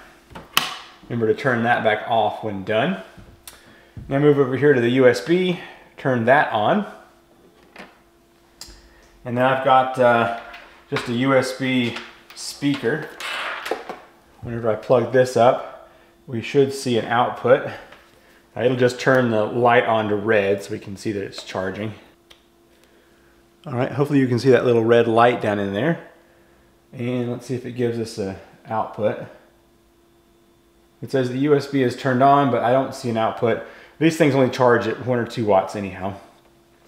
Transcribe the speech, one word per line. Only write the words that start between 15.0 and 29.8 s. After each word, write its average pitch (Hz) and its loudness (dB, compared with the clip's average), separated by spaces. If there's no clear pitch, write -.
this 127 2
up, - 0
we 120 -8
should 135 0
see 123 -4
an 107 -2
output. 120 0
Uh, 110 -8
it'll 123 2
just 123 2
turn 127 2
the 107 0
light 120 2
on 110 0
to 104 -2
red 101 0
so - -16
we 107 -8
can 98 -14
see 110 -6
that 101 -6
it's - -12
charging. 98 -8
All 139 -8
right, 123 -2
hopefully 143 0
you 131 4
can 123 0
see 127 4
that 120 4
little 117 2
red 117 4
light 117 4
down 104 -2
in 98 -4
there. 151 -2
And 123 -6
let's - -10
see 131 -6
if 120 -8
it 90 -12
gives 117 -2
us 110 -8
an 95 -6
output. - -4